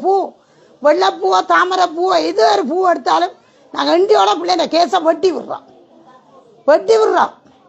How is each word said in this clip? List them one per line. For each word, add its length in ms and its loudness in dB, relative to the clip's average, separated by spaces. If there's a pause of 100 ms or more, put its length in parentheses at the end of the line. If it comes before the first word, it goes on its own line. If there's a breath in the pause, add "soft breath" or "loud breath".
பூ, 100 2 (640 soft breath)
வெள்ளைப்பூவோ 560 0 (100)
தாமரைப்பூவோ 680 0 (140)
எது 140 0 (100)
ஒரு 140 0
பூ 100 -4 (120)
எடுத்தாலும் 460 -2 (380 soft breath)
நாங்க 240 -2
இண்டியோட 400 2
பிள்ளை 180 -4
இந்த 120 -2
கேஸை 360 0
வெட்டி 280 0
விடுறோம், 340 -10 (1000)
வெட்டி 300 2
விடுறோம். 360 0 (360)